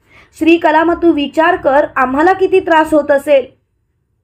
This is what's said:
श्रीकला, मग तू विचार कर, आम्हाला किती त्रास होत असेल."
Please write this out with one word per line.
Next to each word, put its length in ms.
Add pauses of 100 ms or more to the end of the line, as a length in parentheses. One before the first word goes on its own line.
(400)
श्रीकला, 440
मग 180
तू 100
विचार 440
कर, 300 (100)
आम्हाला 380
किती 260
त्रास 340
होत 180
असेल." 440 (680)